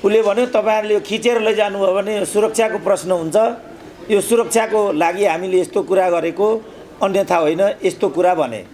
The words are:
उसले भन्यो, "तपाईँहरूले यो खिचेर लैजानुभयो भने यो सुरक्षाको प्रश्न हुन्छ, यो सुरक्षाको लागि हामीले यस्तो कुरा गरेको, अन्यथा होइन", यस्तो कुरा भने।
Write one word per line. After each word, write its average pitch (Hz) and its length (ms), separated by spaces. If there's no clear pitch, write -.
उसले 214 180
भन्यो, 214 240
"तपाईँहरूले 214 480
यो 202 60
खिचेर 220 400
लैजानुभयो 202 540
भने 202 240
यो 190 60
सुरक्षाको 214 540
प्रश्न 185 320
हुन्छ, 165 260
यो 208 100
सुरक्षाको 214 720
लागि 170 320
हामीले 185 360
यस्तो 180 220
कुरा 185 280
गरेको, 175 520
अन्यथा 190 340
होइन", 165 240
यस्तो 185 240
कुरा 180 260
भने। 120 400